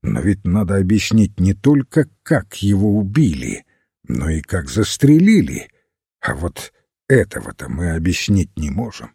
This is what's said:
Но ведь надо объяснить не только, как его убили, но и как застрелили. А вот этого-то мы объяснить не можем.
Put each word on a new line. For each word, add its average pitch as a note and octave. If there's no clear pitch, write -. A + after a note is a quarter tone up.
Но -
ведь F#2+
надо G2
объяснить G2
не F#2+
только, C#3
как A#2
его G2+
убили, G2
но B1+
и D#2+
как D2+
застрелили. D#3
А -
вот -
этого-то -
мы E2+
объяснить F2
не D2+
можем. -